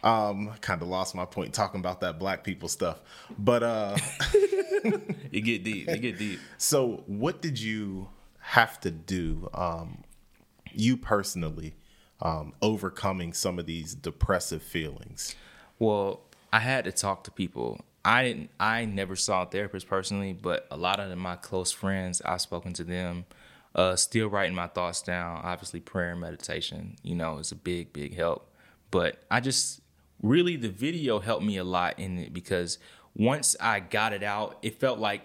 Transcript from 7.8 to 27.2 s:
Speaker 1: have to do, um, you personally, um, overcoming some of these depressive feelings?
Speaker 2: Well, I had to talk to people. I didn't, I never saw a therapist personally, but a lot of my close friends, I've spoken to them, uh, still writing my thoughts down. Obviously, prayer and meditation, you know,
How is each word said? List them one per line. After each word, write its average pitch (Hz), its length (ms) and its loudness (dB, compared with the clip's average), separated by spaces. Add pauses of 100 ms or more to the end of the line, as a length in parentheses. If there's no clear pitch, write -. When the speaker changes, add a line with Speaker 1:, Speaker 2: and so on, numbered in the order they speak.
Speaker 1:
have - 420 6
to 92 100 0
do, 82 640 -2
um, 82 500 -4 (680)
you 120 260 4
personally, 82 760 -2 (460)
um, 80 400 -2
overcoming 95 720 0
some 90 260 -2
of 82 60 -4
these 80 280 -6
depressive 82 720 0
feelings? - 720 -6 (420)
Speaker 2:
Well, 101 440 2 (320)
I 110 60 8
had 127 260 0
to 92 80 -4
talk 98 320 -2
to - 60 -12
people. 60 500 -4 (240)
I 120 180 8
didn't, - 360 -2
I 113 260 2
never 98 320 -2
saw 92 260 2
a - 20 0
therapist 95 420 -4
personally, 98 460 0
but 90 380 -2
a 71 60 -8
lot 92 240 2
of 92 160 -4
my 90 180 -4
close 92 380 -2
friends, 95 480 -2
I've 90 200 -2
spoken 87 320 -6
to 87 120 -6
them, 87 400 -4 (500)
uh, 92 220 6
still 110 320 2
writing 98 260 2
my 87 120 -2
thoughts 87 340 -2
down. 87 420 -4
Obviously, 90 380 -6
prayer 87 300 -2
and 87 100 -6
meditation, 82 840 -6
you 87 120 -2
know, 80 220 0